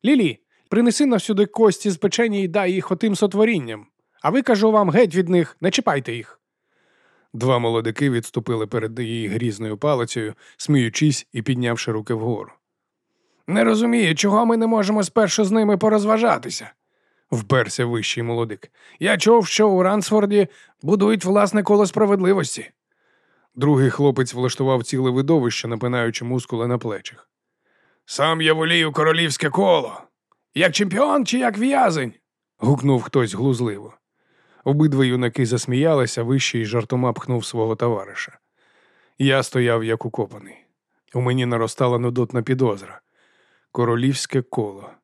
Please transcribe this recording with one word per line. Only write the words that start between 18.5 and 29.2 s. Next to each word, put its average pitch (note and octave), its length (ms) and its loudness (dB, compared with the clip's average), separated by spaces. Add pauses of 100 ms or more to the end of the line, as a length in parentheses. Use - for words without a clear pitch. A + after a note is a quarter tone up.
«Я G3 180 0
чув, G#3+ 280 4
що G#3+ 220 2
у F#3 140 4
Рансфорді G3+ 680 2 (340)
будують G#3 420 2
власне G3+ 380 2
коло G3+ 240 4
справедливості». G3 840 0 (840)
Другий C3+ 360 4
хлопець C3 440 0
влаштував B2+ 500 -2
ціле C3 260 -2
видовище, C3 580 0
напинаючи A#2 560 -4
мускули A#2+ 420 -4
на A#2+ 120 -2
плечах. - 520 -12 (720)
«Сам D#3+ 360 0
я D#3 120 4
волію D#3+ 400 0
королівське D#3+ 580 0